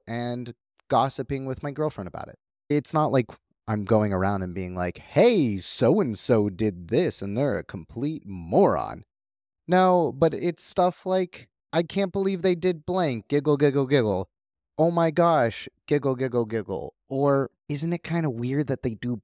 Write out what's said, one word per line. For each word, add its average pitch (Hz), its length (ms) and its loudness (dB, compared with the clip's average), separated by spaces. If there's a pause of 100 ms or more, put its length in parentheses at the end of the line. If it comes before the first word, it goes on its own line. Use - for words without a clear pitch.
and 120 480 -8 (340)
gossiping 135 600 0
with 131 160 -8
my 143 80 -6
girlfriend 139 360 -6
about - 200 -12
it. - 100 -20 (320)
It's 147 240 0
not 151 180 2
like 127 140 4 (440)
I'm 107 140 -2
going 107 300 2
around 95 300 0
and 90 120 -8
being 90 180 -8
like, 90 240 -4
"Hey, 156 600 2
so-and-so 113 920 2
did 90 380 -4
this 131 340 0
and 101 160 -6
they're 127 200 0
a 80 80 -8
complete 123 600 -10
moron." 90 760 0 (640)
No, 180 460 4
but 151 200 2
it's 170 300 -4
stuff - 420 0
like, 185 440 -4 (240)
"I 170 100 2
can't 190 300 -2
believe 196 280 -2
they 180 140 2
did 170 300 -2
blank, 165 420 -2
giggle, 143 300 2
giggle, 139 280 2
giggle. 107 440 2 (480)
Oh 160 120 4
my 170 220 2
gosh, 151 560 2 (180)
giggle, 135 300 2
giggle, 123 300 0
giggle." 107 500 -6 (140)
Or, 139 420 0 (160)
"Isn't 151 240 -4
it 175 120 -4
kinda 160 260 -2
weird 123 380 -2
that 131 160 -4
they 117 120 -4
do 120 280 -6